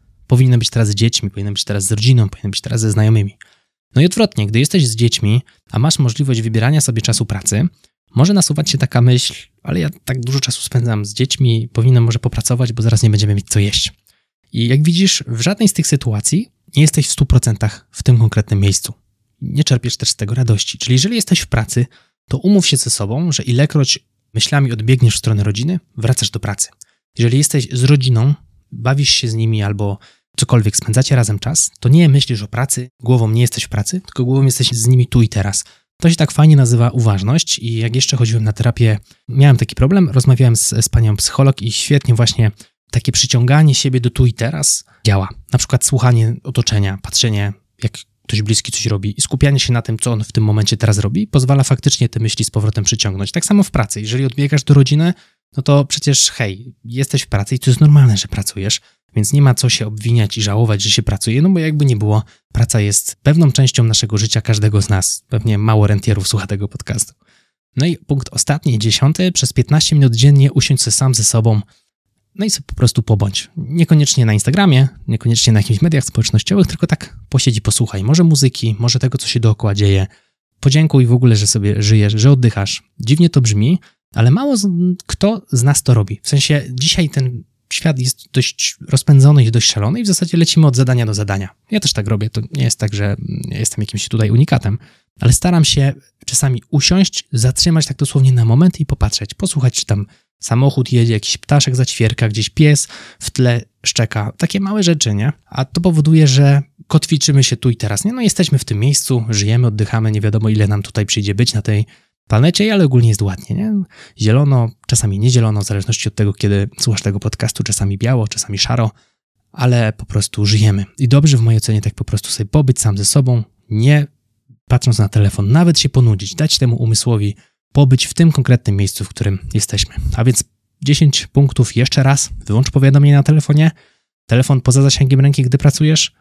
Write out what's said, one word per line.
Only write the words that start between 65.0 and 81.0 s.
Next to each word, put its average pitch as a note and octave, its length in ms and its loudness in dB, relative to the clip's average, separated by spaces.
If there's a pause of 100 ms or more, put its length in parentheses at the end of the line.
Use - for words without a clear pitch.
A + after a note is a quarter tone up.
Pewnie A2 280 -2
mało G#2+ 300 2
rentierów G2+ 400 -2
słucha G2 200 -4
tego G2+ 200 -6
podcastu. - 460 -10 (600)
No C3+ 100 0
i E3+ 120 -2
punkt C3+ 340 -6
ostatni, C#3 480 -2
dziesiąty. C#3 520 0
Przez - 220 -2
piętnaście D3+ 420 0
minut C3 200 4
dziennie C#3 360 4
usiądź C3 300 0
se A#2 100 -4
sam C3 240 0
ze A2 80 0
sobą, A2 380 2 (760)
no G3 100 -4
i G#3+ 40 -2
sobie - 180 -6
po - 80 -12
prostu A#2+ 280 0
pobądź. G2+ 540 -2
Niekoniecznie D3+ 680 2
na A2 80 2
Instagramie, C3+ 540 2 (200)
niekoniecznie A#2 460 0
na G#2+ 60 4
jakichś G#2 220 -2
mediach D#3 220 0
społecznościowych, - 640 0
tylko - 200 -4
tak - 320 -8 (100)
posiedź B2 280 0
i G#2 40 -4
posłuchaj. G2+ 420 -4
Może D#3 200 2
muzyki, B2+ 560 0
może A#2+ 200 0
tego, B2+ 180 -2
co - 100 -12
się - 120 -4
dookoła G#2+ 360 0
dzieje. G2 320 2 (520)
Podziękuj C#3+ 460 2